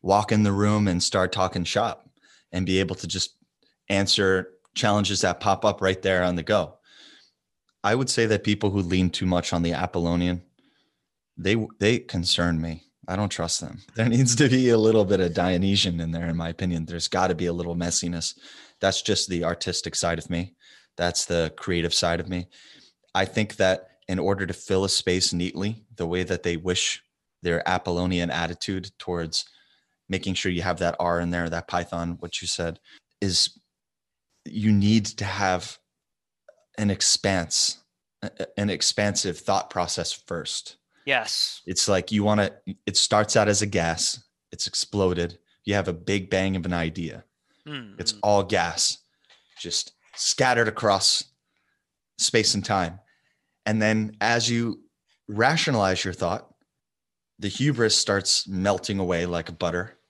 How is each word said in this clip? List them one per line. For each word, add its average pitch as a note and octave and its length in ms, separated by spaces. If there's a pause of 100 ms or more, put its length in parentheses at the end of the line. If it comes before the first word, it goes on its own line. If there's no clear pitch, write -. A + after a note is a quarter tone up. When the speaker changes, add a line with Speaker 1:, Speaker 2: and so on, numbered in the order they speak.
Speaker 1:
walk G2+ 300
in G#2+ 120
the G2+ 80
room G#2 360
and F2+ 160
start F#2 280
talking F#2 320
shop - 460 (420)
and F#2 140
be F#2 140
able F#2+ 160
to - 120
just - 280 (540)
answer G2 600 (240)
challenges G#2 480
that F2+ 180
pop G2 260
up G2 160
right F#2+ 200
there F#2 220
on F2+ 120
the E2 80
go? F#2+ 340 (1040)
I G#2 100
would C3 160
say A#2 160
that G#2+ 180
people G#2 280
who G2+ 80
lean F#2 320
too - 160
much F2 260
on E2+ 80
the E2+ 120
Apollonian, F2 680 (960)
they, F#2 180 (240)
they A2+ 200
concern E2+ 600
me. E2 260 (220)
I F2+ 80
don't G#2 140
trust - 320
them. - 260
<laughs> - 80
There A2+ 120
needs A#2+ 280
to C#3 120
be B2+ 220
a A2+ 80
little A2 280
bit F#2+ 140
of F2 140
Dionysian F#2 680
in E2 120
there, E2+ 160
in E2 100
my E2 120
opinion. E2+ 360
There's E2+ 220
gotta F#2 280
be F2 120
a E2+ 60
little E2+ 220
messiness. E2+ 640 (420)
That's G2 220
just - 280
the E2+ 140
artistic E2+ 520
side E2+ 240
of - 100
me. F2 260 (400)
That's F2 300
the E2 320
creative E2+ 360
side E2+ 260
of E2+ 100
me. F2+ 180 (680)
I F#2+ 100
think - 300
that F#2 320 (200)
in F#2 120
order G2 260
to F2+ 80
fill F#2+ 320
a F#2 40
space - 440
neatly, F#2 520 (100)
the E2+ 100
way F2+ 180
that F2 200
they E2+ 140
wish F2+ 440 (400)
their E2+ 260
Apollonian F2+ 640
attitude F2 680
towards E2+ 460 (600)
making F#2+ 260
sure F#2 180
you F2 100
have E2+ 180
that E2+ 200
R F2 200
in F2 100
there, E2+ 200
that E2 180
Python, E2+ 520
what - 220
you F2+ 60
said, E2+ 320 (420)
is F#2+ 360 (880)
you G#2+ 260
need G#2 340
to - 200
have F#2+ 540 (960)
an G#2 140
expanse, - 880 (420)
a-, G#2 180
a-, - 200
an G#2 100
expansive G2 680
thought F#2+ 320
process F2 420
first. - 640 (280)
Speaker 2:
Yes. - 600
Speaker 1:
It's - 220
like F#2+ 240
you G#2 120
wanna, G#2 280 (340)
it G2 120
starts G#2 380
out G#2 120
as G2+ 140
a G#2+ 40
gas, E2+ 560 (300)
it's - 160
exploded, F2 720 (240)
you G2+ 100
have F#2+ 140
a F2+ 60
big F#2+ 360
bang F#2+ 260
of F2 100
an F2 80
idea. E2 500 (440)
Speaker 2:
Mm, A#2+ 320
Speaker 1:
It's - 140
Speaker 2:
mm. G#2 80
Speaker 1:
all G2+ 220
gas, F2+ 560 (580)
just - 360 (220)
scattered A#2+ 520
across G#2 560 (920)
space - 360
and G2 100
time. F#2 360 (680)
And G#2+ 160
then G#2+ 400
as A#2 280
you A#2 320 (460)
rationalize A2 760
your F2+ 100
thought, F#2 340 (920)
the G2+ 80
hubris A#2 500
starts - 500
melting G2 520
away F2 260
like E2+ 320
butter. F2 400 (120)